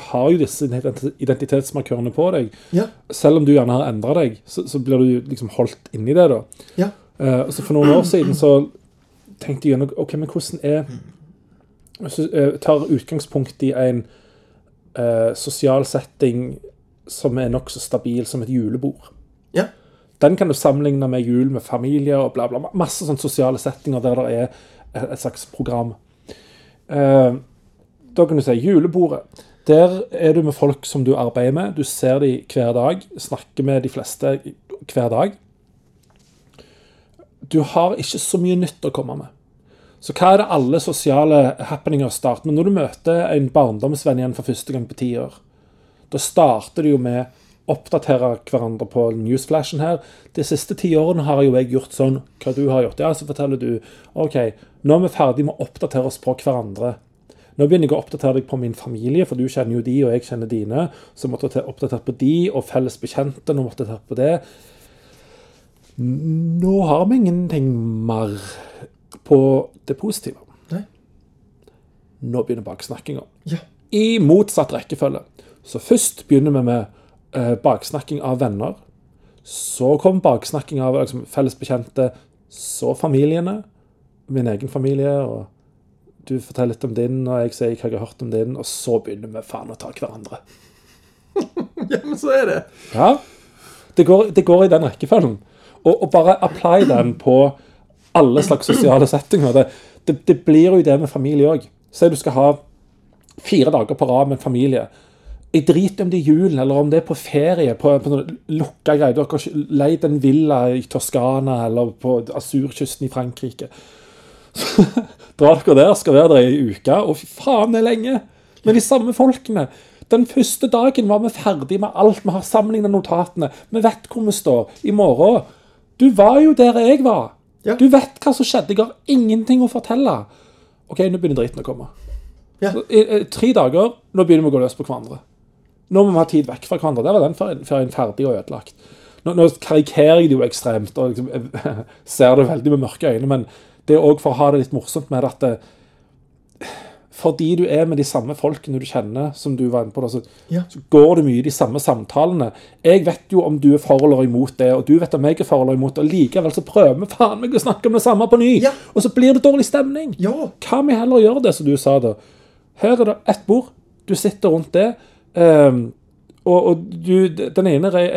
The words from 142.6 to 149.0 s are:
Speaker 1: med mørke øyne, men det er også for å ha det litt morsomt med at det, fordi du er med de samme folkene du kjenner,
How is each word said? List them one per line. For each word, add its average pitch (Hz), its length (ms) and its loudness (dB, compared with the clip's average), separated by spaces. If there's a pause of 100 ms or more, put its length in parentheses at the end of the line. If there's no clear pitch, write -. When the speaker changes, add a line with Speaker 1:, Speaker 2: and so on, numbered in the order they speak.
Speaker 1:
med 135 100 -2
mørke 147 240 -6
øyne, 127 240 -2
men 123 140 -4 (420)
det 151 80 6
er 160 80 4
også 147 220 4
for 135 80 0
å 123 80 -8
ha 143 100 4
det 143 140 2
litt 143 100 -6
morsomt - 320 -8
med 127 160 -2
at - 160 -8
det, 120 140 0 (1600)
fordi 165 400 -2
du 175 160 0
er 156 160 2
med 160 100 -2
de 147 60 0
samme 135 320 -4
folkene 143 460 -6
du 135 40 -12
kjenner, 127 440 -6 (100)